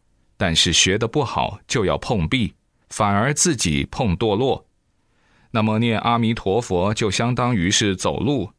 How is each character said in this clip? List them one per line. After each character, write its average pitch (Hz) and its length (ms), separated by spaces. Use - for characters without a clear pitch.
但 87 180
是 85 180
学 95 260
得 117 80
不 147 160
好 87 440
就 107 180
要 76 120
碰 92 320
壁， 123 240
反 104 200
而 110 220
自 151 240
己 73 340
碰 104 260
堕 107 200
落。 123 300
那 110 100
么 107 160
念 117 220
阿 117 180
弥 117 160
陀 104 260
佛 95 320
就 107 180
相 120 240
当 123 220
于 87 140
是 101 260
走 82 240
路， 113 380